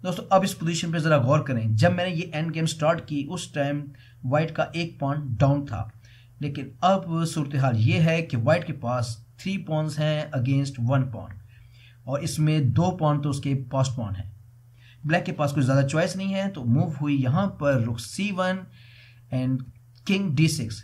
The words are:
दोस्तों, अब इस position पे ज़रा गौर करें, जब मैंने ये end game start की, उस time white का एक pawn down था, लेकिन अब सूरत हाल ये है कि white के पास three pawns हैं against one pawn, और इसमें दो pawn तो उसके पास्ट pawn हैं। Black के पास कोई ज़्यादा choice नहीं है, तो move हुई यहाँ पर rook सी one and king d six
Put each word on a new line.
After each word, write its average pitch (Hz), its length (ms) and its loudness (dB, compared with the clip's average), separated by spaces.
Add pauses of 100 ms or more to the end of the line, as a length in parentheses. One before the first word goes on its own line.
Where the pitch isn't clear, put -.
दोस्तों, 185 300 -6
अब 190 120 6
इस - 100 -2
position 165 380 -4
पे 170 60 0
ज़रा 156 200 4
गौर 139 240 4
करें, 113 340 0
जब 170 160 6
मैंने 180 200 0
ये 170 220 -4
end 160 160 -2
game 160 160 -2
start 156 340 2
की, 143 240 -4
उस 175 300 -8
time 147 280 -2 (440)
white 151 240 2
का 156 260 -4
एक 170 240 -4
pawn 139 360 -4
down 143 300 4
था, - 260 -8 (500)
लेकिन 143 300 -6 (120)
अब 170 400 2
सूरत 147 320 -4
हाल 131 200 2
ये 110 220 4
है 165 240 4
कि 165 140 -4
white 156 280 2
के 160 80 -8
पास 123 540 -4 (140)
three 196 180 -4
pawns 156 400 -4
हैं 151 320 -2
against 139 500 0
one 131 220 2
pawn, - 300 -8 (760)
और 139 140 -4
इसमें 156 520 2
दो 175 180 4
pawn 147 300 2
तो 143 100 -2
उसके 139 240 -2
पास्ट 135 380 0
pawn 101 220 -4
हैं। - 220 -10 (720)
Black 170 180 2
के 180 80 -6
पास 147 200 0
कोई 143 120 2
ज़्यादा 135 180 4
choice 165 340 0
नहीं 190 160 -4
है, 196 160 -2
तो 151 160 -8
move 151 300 2
हुई 143 220 0
यहाँ 139 300 2
पर 143 360 2
rook 117 160 -2
सी - 340 -4
one 185 320 -2 (680)
and 131 280 0 (480)
king 196 260 2
d 151 120 6
six 113 340 -4